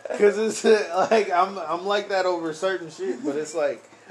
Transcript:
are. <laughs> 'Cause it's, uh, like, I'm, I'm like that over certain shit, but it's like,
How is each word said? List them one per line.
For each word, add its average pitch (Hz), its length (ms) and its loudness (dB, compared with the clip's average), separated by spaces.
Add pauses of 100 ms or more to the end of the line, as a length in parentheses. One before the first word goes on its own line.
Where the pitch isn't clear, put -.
are. 247 80 -4
<laughs> - 0 -
'Cause 202 200 4
it's, 220 280 -2
uh, 185 460 4
like, 202 200 4
I'm, 190 260 2
I'm 170 280 -6
like 202 240 -2
that 190 160 0
over 165 280 -2
certain 175 360 -4
shit, 180 340 -8
but 143 120 -4
it's 151 180 -6
like, 143 300 -2 (280)